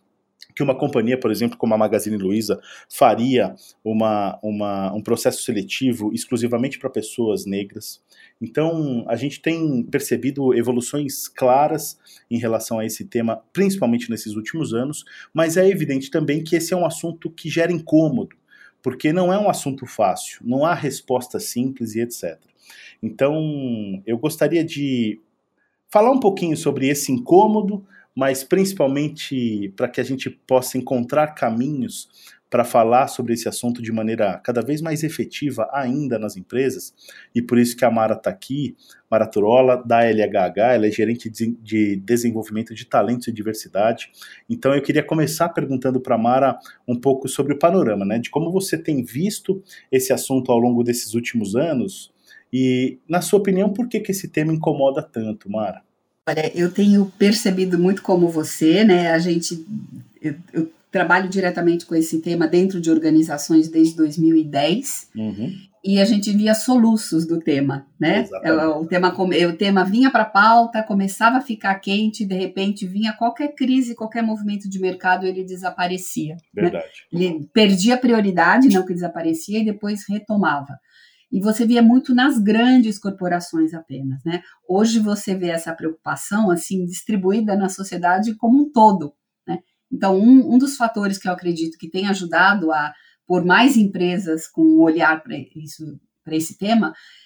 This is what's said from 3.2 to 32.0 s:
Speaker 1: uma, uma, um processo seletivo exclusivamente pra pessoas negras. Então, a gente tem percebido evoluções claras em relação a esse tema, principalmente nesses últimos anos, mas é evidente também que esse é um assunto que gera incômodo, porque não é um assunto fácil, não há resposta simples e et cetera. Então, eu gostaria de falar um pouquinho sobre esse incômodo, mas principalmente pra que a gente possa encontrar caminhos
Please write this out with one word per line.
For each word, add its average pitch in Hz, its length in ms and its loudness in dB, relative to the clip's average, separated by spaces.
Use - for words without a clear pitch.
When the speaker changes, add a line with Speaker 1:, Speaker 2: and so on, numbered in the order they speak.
Speaker 1:
uma, 107 580 -2
uma, 101 500 -6
um 107 80 -8
processo 117 420 -2
seletivo 107 720 -4
exclusivamente 117 680 -4
pra 131 100 -8
pessoas 107 560 -4
negras. 101 560 -10
Então, 147 680 -4
a 117 80 -4
gente 135 260 -6
tem 156 440 -2
percebido 131 680 -2
evoluções 123 760 -4
claras 151 680 0
em 117 100 -4
relação 113 420 -4
a 110 40 -4
esse 110 200 -8
tema, 117 360 -4
principalmente 131 580 0
nesses 107 240 -8
últimos 113 400 -6
anos, 135 300 -6
mas 160 240 0
é 190 120 4
evidente 151 420 -2
também 147 320 -2
que 170 140 0
esse 165 180 -4
é - 20 0
um 175 100 0
assunto 165 440 -8
que - 180 -14
gera 165 240 0
incômodo, 156 640 0
porque 135 300 -2
não 180 200 2
é 202 60 2
um 208 100 2
assunto - 380 -4
fácil, - 580 -4
não 131 200 0
há 170 100 2
resposta 127 640 -4
simples 120 560 -6
e 110 60 -4
et 120 100 -4
cetera. - 400 -12
Então, 127 1040 -4
eu 113 140 -4
gostaria 156 460 -2
de 131 560 -4
falar 220 220 4
um 269 100 2
pouquinho 180 360 0
sobre 135 320 -2
esse 139 240 -2
incômodo, 202 720 2
mas 180 280 -2
principalmente 143 1300 -2
pra 123 120 -2
que - 120 -6
a 120 40 -4
gente 131 240 -8
possa - 480 -2
encontrar 127 520 -2
caminhos 127 800 -4